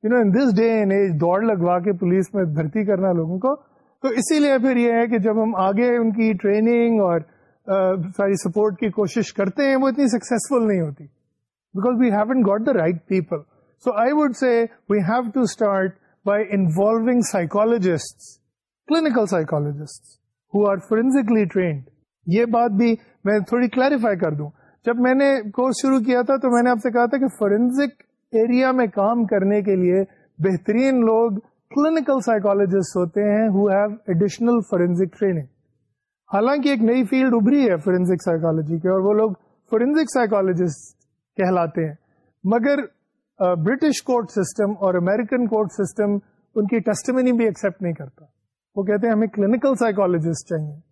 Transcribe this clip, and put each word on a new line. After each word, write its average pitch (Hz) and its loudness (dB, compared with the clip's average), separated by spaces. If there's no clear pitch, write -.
You 220 0
know, 240 2
in 196 2
this 254 2
day 226 2
and 196 0
age 180 0
دوڑ 175 2
لگوا 180 0
کے 196 -2
پولیس 180 0
میں 196 0
بھرتی 160 -2
کرنا 190 0
لوگوں 170 -2
کو، 262 -2
تو 262 -2
اسی 269 0
لیے 285 2
پھر 247 2
یہ 240 2
ہے 233 2
کہ 233 0
جب 220 0
ہم 226 -2
آگے 202 0
ان 226 0
کی 220 0
ٹریننگ 220 2
اور، 170 2
آ، 190 0
ساری 202 0
سپورٹ 196 -2
کی 226 -2
کوشش 202 -4
کرتے 202 -2
ہیں 269 2
وہ 262 2
اتنی 269 0
سکسیسفل 233 -2
نہیں 196 0
ہوتی، 151 -8
because 233 0
we 240 2
haven't 240 2
got 202 0
the 247 2
right 165 0
people۔ 165 -4
So 233 0
I - 2
would 277 0
say 247 2
we 208 0
have 247 0
to 240 -2
start 196 0
by 202 0
involving 220 2
psychologists, 190 -2
clinical 277 0
psychologists 147 -6
who 208 2
are 196 2
forensically 226 2
trained۔ 160 -2
یہ 208 2
بات 233 0
بھی 226 2
میں 208 2
تھوڑی 247 0
کلیریفائی 247 0
کر 165 -2
دوں، 147 -8
جب 233 0
میں 254 2
نے 269 0
کورس 247 0
شروع 269 2
کیا 247 0
تھا 269 0
تو 262 -2
میں 240 2
نے 247 2
آپ 240 2
سے 247 -2
کہا 240 2
تھا 254 -2
کہ 262 0
فورینسک 247 0
ایریا 247 2
میں 254 0
کام 214 0
کرنے 202 0
کے 196 0
لیے 180 2
بہترین 220 0
لوگ 226 2
کلینکل 294 0
سائیکالوجسٹ 202 0
ہوتے 180 -2
ہیں 208 0
who 202 2
have 202 2
additional 208 -2
forensic 180 0
training۔ 175 -4
حالانکہ 262 0
ایک 240 0
نئی 240 2
فیلڈ 262 2
ابھری 240 4
ہے 175 2
فورینسک 180 0
سائیکالوجی 160 -2
کے، 180 -2
اور 190 2
وہ 196 2
لوگ 214 2
فورینسک 262 0
سائیکالوجسٹ 190 -2
کہلاتے 175 -2
ہیں، 151 -10
مگر، 240 0
آ، 180 2
برٹش 262 -2
کورٹ 240 -2
سسٹم 202 -4
اور 190 -2
امریکن 214 0
کورٹ 214 -2
سسٹم 208 -2
ان 208 0
کی 226 0
ٹیسٹیمنی 247 0
بھی 233 2
ایکسیپٹ 196 -4
نہیں 175 -4
کرتا۔ 151 -16
وہ 202 -2
کہتے 208 0
ہیں 226 2
ہمیں 214 0
کلینکل 220 0
سائیکالوجسٹ 180 -2
چاہیے۔ 151 -6